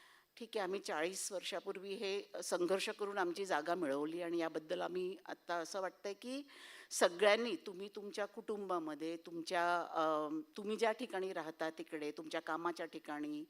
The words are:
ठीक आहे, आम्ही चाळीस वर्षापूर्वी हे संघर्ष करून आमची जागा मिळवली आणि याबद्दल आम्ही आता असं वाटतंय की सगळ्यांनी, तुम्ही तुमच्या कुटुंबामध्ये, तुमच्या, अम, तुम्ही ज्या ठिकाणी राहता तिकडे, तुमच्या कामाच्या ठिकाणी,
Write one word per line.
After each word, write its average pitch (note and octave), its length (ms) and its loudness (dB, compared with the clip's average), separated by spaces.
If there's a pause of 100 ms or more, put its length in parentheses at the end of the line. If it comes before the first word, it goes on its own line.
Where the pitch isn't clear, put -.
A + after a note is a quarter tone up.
(380)
ठीक A3+ 180 -10
आहे, G#3 80 2
आम्ही F#3+ 160 0
चाळीस F#3 520 0
वर्षापूर्वी F#3+ 600 -4
हे G3 360 -2 (140)
संघर्ष F3+ 460 4
करून G3+ 280 -2
आमची F3+ 280 0
जागा E3+ 300 2
मिळवली D#3 460 0
आणि E3+ 160 0
याबद्दल D#3+ 440 0
आम्ही F3+ 440 -2
आता - 300 -6
असं E3+ 260 -2
वाटतंय F#3+ 320 -4
की C4 300 -6 (460)
सगळ्यांनी, G3+ 680 6
तुम्ही G3 400 -8
तुमच्या G3+ 300 -4
कुटुंबामध्ये, F3 920 -2
तुमच्या, E3+ 640 0
अम, D#3 600 2 (160)
तुम्ही G#3 200 -2
ज्या A3 140 4
ठिकाणी G3 420 -2
राहता D#3+ 360 -2
तिकडे, D#3+ 420 -4
तुमच्या D#3+ 300 -4
कामाच्या E3+ 440 -2
ठिकाणी, D3+ 640 -6